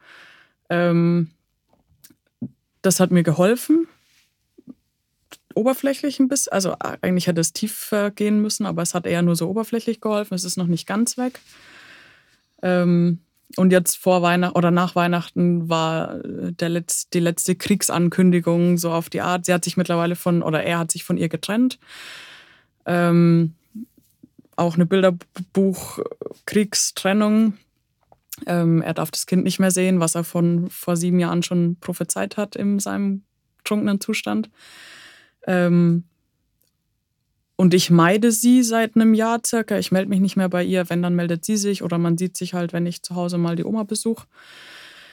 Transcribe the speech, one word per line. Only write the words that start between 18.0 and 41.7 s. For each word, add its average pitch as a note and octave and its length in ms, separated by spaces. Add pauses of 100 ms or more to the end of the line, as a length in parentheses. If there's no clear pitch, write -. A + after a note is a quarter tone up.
so E3+ 120
auf E3 200
die - 100
Art. F3+ 240
Sie F#3 100
hat F3 80
sich - 140
mittlerweile F3 400
von, F3 260
oder D#3 220
er E3+ 160
hat E3 100
sich - 140
von - 140
ihr E3+ 100
getrennt. A3+ 500 (1080)
Ähm, E3+ 640 (1040)
auch E3+ 180
eine E3+ 120
Bilderbuch-Kriegstrennung. G3 2750 (920)
Ähm, E3 360
er E3+ 120
darf E3 160
das - 160
Kind F#3 180
nicht F#3 140
mehr F#3+ 120
sehen, F#3 300
was E3 140
er E3+ 100
von E3+ 460
vor - 260
sieben F3+ 240
Jahren E3+ 220
schon F3 380
prophezeit F#3+ 560
hat G3+ 200
in G3+ 220
seinem G3 440 (420)
trunkenen G#3 360
Zustand. G#3+ 500 (960)
Ähm, F3 580 (1500)
und F3+ 180
ich F3+ 160
meide G3 420
sie B3 300
seit A3+ 340
einem A3 180
Jahr A3+ 300
circa. G#3+ 340
Ich F#3 140
melde F#3+ 160
mich G3 120
nicht G3 160
mehr F#3 120
bei F3+ 160
ihr. F3+ 260
Wenn, F3 120
dann F3 120
meldet E3+ 300
sie G#3+ 120
sich G3+ 260